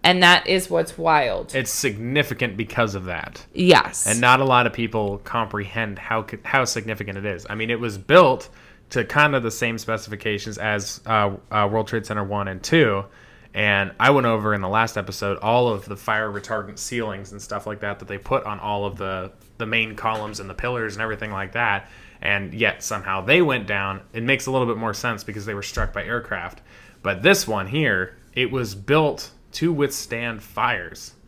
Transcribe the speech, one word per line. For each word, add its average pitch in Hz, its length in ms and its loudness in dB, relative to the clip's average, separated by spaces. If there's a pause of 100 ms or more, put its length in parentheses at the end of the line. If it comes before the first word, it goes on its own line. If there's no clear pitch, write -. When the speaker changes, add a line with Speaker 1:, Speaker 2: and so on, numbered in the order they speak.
Speaker 1:
and 180 180 6
that 175 260 8
is 185 220 2
what's 165 280 0
wild. 139 580 2
Speaker 2:
It's 127 160 -2
significant 120 840 -2
because 110 360 -2
of 92 120 -6
that. - 480 -10
Speaker 1:
Yes. - 520 6
Speaker 2:
And 113 140 2
not 127 220 8
a 135 40 2
lot 123 220 6
of 117 60 -2
people 107 460 -2
comprehend 104 800 -4
how 110 260 -2
co-, - 200 -12
how 131 220 2
significant 104 520 -6
it 98 80 -8
is. 92 240 -6
I 104 60 -6
mean, 110 140 -4
it 117 100 -2
was 110 180 -6
built 139 520 6 (400)
to 120 160 0
kind 147 280 4
of 127 100 0
the 110 80 -4
same 113 260 -2
specifications 107 800 -6
as, 104 480 -4
uh, 107 260 2 (180)
uh, 104 220 2
World 110 160 0
Trade 110 180 -4
Center 104 180 -4
one 98 260 -4
and 92 120 -8
two. 110 440 4 (480)
And 101 460 2
I 127 100 6
went 131 180 4
over 107 260 2
in 101 80 -2
the 92 60 -4
last 110 300 0
episode 101 400 -4
all 120 320 2
of 98 160 -4
the 101 100 -10
fire 107 340 -2
retardant 101 500 -8
ceilings 101 520 -8
and 101 100 -14
stuff - 240 -10
like 104 140 -8
that 101 200 -6
that 95 80 -14
they 98 100 -8
put - 280 -2
on 104 140 -6
all 104 260 -2
of 92 120 -6
the, 95 340 -6 (260)
the 117 80 -6
main 110 300 -2
columns 107 440 -4
and 98 100 -12
the 90 60 -12
pillars 117 400 -4
and 107 60 -6
everything 107 300 -6
like 98 220 -6
that. 107 360 0 (320)
And 98 320 -2
yet 107 300 0
somehow 95 380 -4
they 143 200 4
went 127 260 2
down. 98 340 -2 (100)
It 117 120 -6
makes 131 240 0
a 131 40 -4
little 127 160 2
bit 113 100 -2
more 110 160 -4
sense 110 300 -6
because 104 220 -10
they 110 80 -6
were 101 100 -8
struck - 300 -4
by 98 100 -6
aircraft. 98 580 -6 (420)
But 95 180 -2
this 190 260 4
one 98 200 -2
here, 107 500 0 (160)
it 123 180 0
was 117 240 -4
built 143 540 2 (220)
to 170 200 0
withstand 120 680 -2
fires. 104 720 -4 (140)